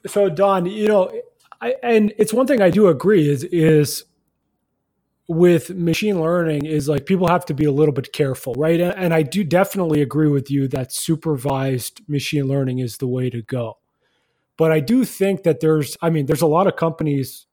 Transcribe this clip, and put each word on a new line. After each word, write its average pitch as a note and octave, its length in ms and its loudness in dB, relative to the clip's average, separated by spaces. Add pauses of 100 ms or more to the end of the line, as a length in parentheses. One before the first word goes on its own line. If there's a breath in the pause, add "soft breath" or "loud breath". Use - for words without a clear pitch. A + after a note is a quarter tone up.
so G3+ 220 2
Don, F#3 380 2
you G#3 200 -2
know, G#3 240 2 (480)
I, A#3+ 240 -4
and G#3+ 340 2
it's G#3+ 160 0
one B3 140 2
thing C4 140 2
I F#3 80 6
do G3 180 4
agree E3 400 4
is, C#3 180 0
is D#3+ 600 2 (1200)
with E3+ 420 4
machine F3+ 520 -2
learning D#3+ 440 0
is, D3+ 220 -2
like, C#3+ 180 0
people F#3 220 2
have E3+ 180 2
to D3+ 80 -6
be D3 120 -2
a D3 60 2
little D3 220 2
bit B2 200 -8
careful, C3 400 -4
right? D#3 260 0
And, F3+ 160 0
and F3+ 180 -2
I D#3+ 100 2
do G3 200 -2
definitely E3+ 580 0
agree D3 280 2
with C#3 200 -2
you C#3 200 0
that - 240 -6
supervised C3+ 1160 -4
machine C#3+ 380 -2
learning C3 340 -2
is A#2+ 180 -6
the C3 100 -6
way B2+ 220 -2
to A#2+ 120 -10
go. A#2 380 -8 (800)
But D#3+ 140 2
I D#3 80 2
do A#3+ 240 0
think F#3+ 400 -2
that D#3+ 160 0
there's, D#3 420 0
I E3+ 80 0
mean, D#3 180 0
there's D#3+ 140 0
a E3 60 2
lot F3 200 2
of - 80 -2
companies, D3+ 760 -4